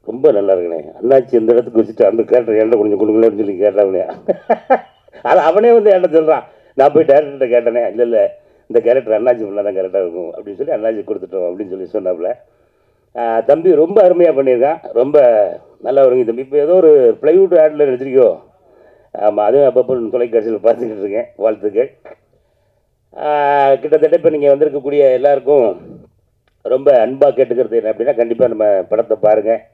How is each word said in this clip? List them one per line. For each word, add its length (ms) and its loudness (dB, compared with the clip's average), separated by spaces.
ரொம்ப 280 0
நல்லா 220 0
இருக்குண்ணே, 360 -6
அண்ணாச்சி 320 0
இந்த 180 2
இடத்துக்கு 300 0
வச்சுட்டு 240 0
அந்த 160 0
கேரக்டர் 320 0
என்கிட்ட 240 2
கொஞ்சம் 200 0
கொடுங்களேன்" 320 2
அப்படின்னு 140 -6
சொல்லி 160 -6
கேட்டாப்புலையா. 540 0
அது 180 2
அவனே 320 2
வந்து 180 4
என்கிட்ட 320 2
சொல்றான். 200 0
நான் 180 2
போய் 120 -2
டைரக்டர்கிட்ட 520 0
கேட்டேனே, 320 -2
"இல்ல, 140 -4
இல்ல, 360 0
இந்த 140 0
கேரக்டர் 420 0
அண்ணாச்சி 220 0
பண்ணா 160 -8
தான் 160 -4
கரெக்டா 20 -4
இருக்கும்" 560 -6
அப்படின்னு 200 -16
சொல்லி 180 -8
அண்ணாச்சி 320 -6
கொடுத்துட்டோம் 480 -8
அப்படின்னு 320 -10
சொல்லி 80 -16
சொன்னாப்புல. 420 -6
ஆ, 240 -2
தம்பி 340 2
ரொம்ப 340 2
அருமையா 240 2
பண்ணியிருக்கான், 600 -2
ரொம்ப 280 2
நல்லா 220 0
வருங்க 200 2
தம்பி. 180 -6
இப்ப 140 -6
ஏதோ 160 0
ஒரு 480 4
பிளைவுட் 340 2
ஆட்ல 320 2
நடிச்சிருக்கியோ? 520 0
ஆமா, 180 0
அதுவும் 320 2
அப்பப்போ 480 -2
தொலைக்காட்சியில 460 -2
பார்த்துக்கிட்டு 360 -2
இருக்கேன். 280 -6
வாழ்த்துக்கள். 600 -4
ஆ, 580 2
கிட்டத்தட்ட 420 0
இப்ப 140 0
நீங்க 260 2
வந்திருக்கக்கூடிய 560 0
எல்லாருக்கும் 680 0
ரொம்ப 440 2
அன்பா 160 -2
கேட்டுக்கிறது 500 0
என்ன 180 -2
அப்படின்னா, 260 -4
கண்டிப்பா 300 0
நம்ம 180 -2
படத்தை 560 -2
பாருங்க. 520 0